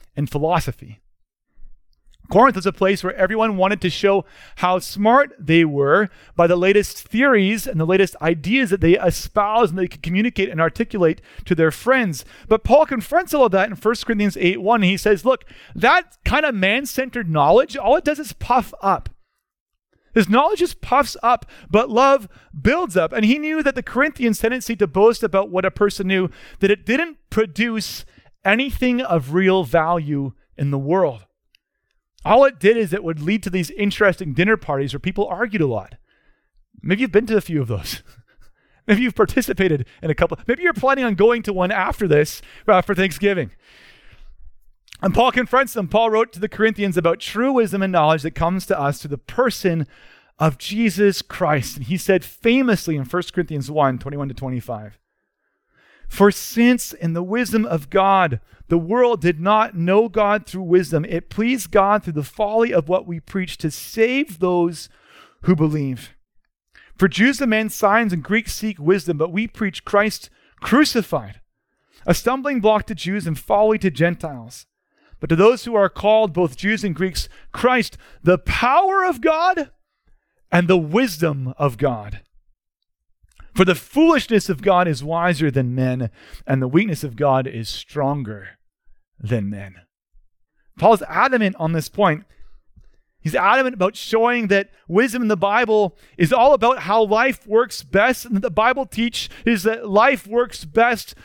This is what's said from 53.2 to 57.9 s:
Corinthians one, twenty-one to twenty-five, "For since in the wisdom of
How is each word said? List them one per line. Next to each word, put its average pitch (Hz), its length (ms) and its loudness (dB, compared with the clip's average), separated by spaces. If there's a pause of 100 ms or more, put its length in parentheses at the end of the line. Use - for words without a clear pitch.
Corinthians 147 400 -6
one, 139 280 0
twenty-one 139 280 -8
to 131 60 -10
twenty-five, 117 640 -10 (1120)
"For 202 220 4
since - 640 0
in 165 200 -4
the 170 80 -4
wisdom 214 420 -2
of 160 280 -6